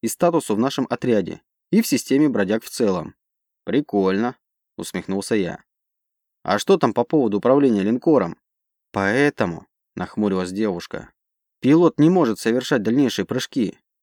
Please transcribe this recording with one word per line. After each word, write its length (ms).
и 60
статусу 480
в 60
нашем 280
отряде, 540
и 100
в 60
системе 400
бродяг 340
в 80
целом". 460
"Прикольно", 720
усмехнулся 580
я. 300
"А 160
что 160
там 180
по 80
поводу 360
управления 440
линкором?" 560
"Поэтому", 720
нахмурилась 560
девушка, 580
"пилот 380
не 100
может 300
совершать 460
дальнейшие 400
прыжки. 540